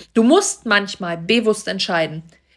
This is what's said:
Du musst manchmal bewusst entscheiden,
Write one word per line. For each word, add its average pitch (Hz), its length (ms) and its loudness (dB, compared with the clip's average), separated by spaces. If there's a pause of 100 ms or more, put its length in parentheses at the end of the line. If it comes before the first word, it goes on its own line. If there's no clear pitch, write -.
(140)
Du 226 80 4
musst 330 440 2
manchmal 196 520 -2
bewusst 214 480 0
entscheiden, 165 560 -4 (340)